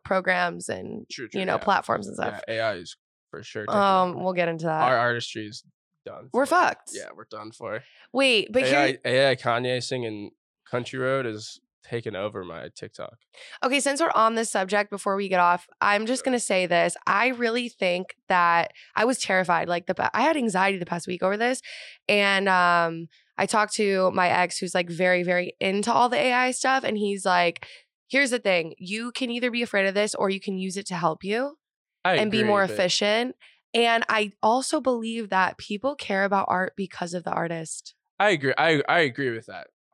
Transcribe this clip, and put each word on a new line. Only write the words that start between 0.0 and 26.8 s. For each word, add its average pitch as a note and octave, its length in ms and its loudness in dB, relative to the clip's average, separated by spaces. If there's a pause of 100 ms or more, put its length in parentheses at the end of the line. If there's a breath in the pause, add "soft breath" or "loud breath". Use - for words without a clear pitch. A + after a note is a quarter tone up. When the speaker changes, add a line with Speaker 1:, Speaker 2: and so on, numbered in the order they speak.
Speaker 1:
programs F3+ 640 0
and, - 420 -8
Speaker 2:
True, B2+ 160 -12
true, - 140 -6
Speaker 1:
you F#3 60 -4
know, - 80 0
Speaker 2:
yeah. - 100 0
Speaker 1:
platforms A2+ 420 0
and - 100 -12
stuff. - 300 -6
Speaker 2:
Yeah, A2+ 80 -6
A A2 60 -2
I A2 160 -2
is F2 200 -14 (340)
for - 120 -14
sure G#2+ 220 -10
taking G#3 160 0
Speaker 1:
Um, F#3+ 300 4
Speaker 2:
over. F3+ 140 -6
Speaker 1:
we'll F#3 100 -2
get F3 140 0
into E3 180 -4
that. D#3 160 0
Speaker 2:
Our B2+ 160 4
artistry A#2 480 -2
is - 180 -16 (420)
done - 260 -16
Speaker 1:
We're C4+ 140 2
Speaker 2:
for. - 40 -2
Speaker 1:
fucked. - 440 0
Speaker 2:
Yeah, G2+ 220 -12
we're A2 140 -18
done G#2+ 220 -14
for. A2 300 -8 (300 soft breath)
Speaker 1:
Wait, B3 400 2
but B3+ 100 2
Speaker 2:
A C3 40 0 (100)
I, C#3+ 100 4
Speaker 1:
here C3+ 180 -2
Speaker 2:
A C3 280 4
I B2 40 -2
Kanye B2 460 -2
singing A2 480 -6 (380)
Country B2 300 -6
Road C3 280 -2
is G#2+ 340 -10 (280)
taking A#2 280 -6
over G2 280 -6
my E2 300 -12
TikTok. - 400 -14 (480 loud breath)
Speaker 1:
Okay, C4 180 2
since C#4 200 0
we're E4 140 2
on A3+ 200 4
this A3+ 160 -2
subject, G3+ 400 0
before G3+ 260 -4
we G3 120 -4
get F3+ 120 2
off, F3 260 2 (140)
I'm G#3 260 2
just B3 140 0
Speaker 2:
Sure. - 120 -6
Speaker 1:
gonna A#3+ 80 2
say F#3 260 0
this. E3+ 300 2 (100)
I G#3 220 2
really A#3+ 400 -2
think F3+ 480 -2 (120)
that E3+ 440 4 (240 loud breath)
I G#3+ 80 2
was B3 140 2
terrified. F3 500 0
Like, F3 180 -4
the F#3 80 -2
pa-, - 200 -2
I D#3 80 0
had D#4+ 140 2
anxiety G3 420 0
the E3+ 80 -8
past F3 200 -8
week F3+ 160 -8
over F#3+ 140 0
this, A#3+ 240 -2 (480 loud breath)
and, G3 400 2
um, E3+ 600 4 (300 soft breath)
I G3 80 0
talked G#3 280 0
to F#3+ 380 2
my F3+ 160 2
ex, F3 300 0
who's, F3+ 160 -6
like, F3 160 -2
very, F3+ 320 2
very F3+ 380 -2
into G3+ 320 0
all A#3+ 160 6
the A#3 100 -2
A B3+ 140 2
I B3+ 200 2
stuff, C4 320 0